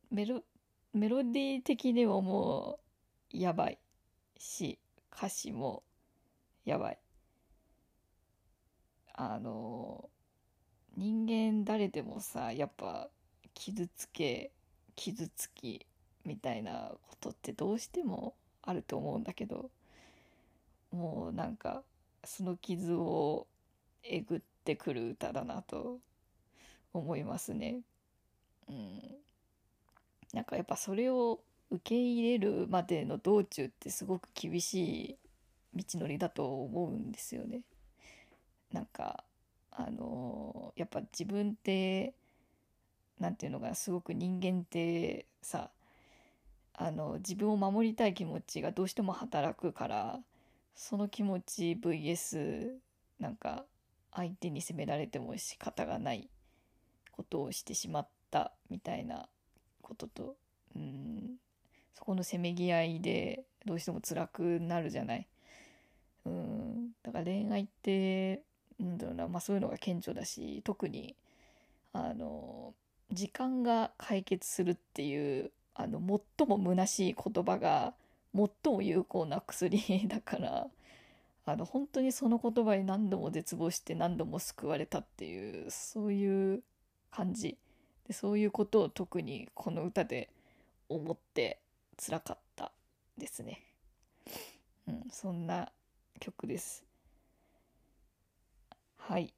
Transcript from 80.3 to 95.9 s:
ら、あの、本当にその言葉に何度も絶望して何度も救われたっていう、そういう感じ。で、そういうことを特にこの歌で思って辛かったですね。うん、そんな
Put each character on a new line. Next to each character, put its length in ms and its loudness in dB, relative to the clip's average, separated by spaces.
ら、 300 0
あ 100 2
の、 100 -2
本 220 0
当 140 2
に 100 4
そ 180 2
の 100 8
言 260 4
葉 100 8
に 100 4
何 240 4
度 100 4
も 100 0
絶 260 -2
望 140 2
し 100 0
て 160 -4
何 220 2
度 80 0
も 140 -2
救 280 -4
わ 100 2
れ 80 0
た 140 -2
っ 40 -2
て 220 -12
い 420 -6
う、 20 -8
そ 380 -4
う 60 2
い 420 4
う 80 -4
感 220 0
じ。 240 -2
で、 60 -4
そ 200 0
う 60 6
い 60 8
う 60 4
こ 140 4
と 180 8
を 60 2
特 320 -2
に 320 -6
こ 180 -4
の 120 0
歌 200 2
で 260 -4
思 240 -2
っ 40 -4
て 260 2
辛 220 -4
か 140 -6
っ 40 -8
た 160 -8
で 100 -10
す 160 -10
ね。 180 -12
う 40 -6
ん、 200 -8
そ 200 -6
ん 140 -2
な 260 -2